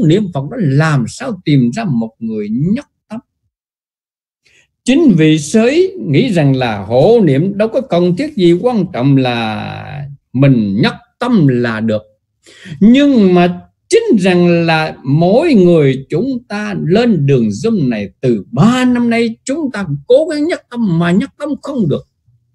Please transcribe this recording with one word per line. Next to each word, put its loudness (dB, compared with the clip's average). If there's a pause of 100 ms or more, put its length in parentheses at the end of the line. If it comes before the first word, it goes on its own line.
niệm 2
Phật -6
đó, -10
làm 0
sao -10
tìm 2
ra -6
một -4
người -6
nhất -2 (220)
tâm? -12 (1600)
Chính 2
vì 4
sới 0 (120)
nghĩ 0
rằng 2
là -4
hộ 4
niệm 0
đâu 0
có -2
cần 0
thiết -6
gì, 2
quan 0
trọng 0
là -6 (240)
mình 2
nhất -2 (240)
tâm 2
là -2
được. -4 (800)
Nhưng 4
mà 2 (280)
chính 2
rằng 2
là -2
mỗi 2
người 4
chúng -4 (220)
ta -8 (120)
lên 0
đường 2
Zoom -2
này -6 (100)
từ -2
ba 2
năm 0
nay, -2
chúng -6
ta -8 (200)
cố 4
gắng -4
nhất -4
tâm -2
mà 0
nhất 0
tâm -8 (140)
không -4
được. -4 (460)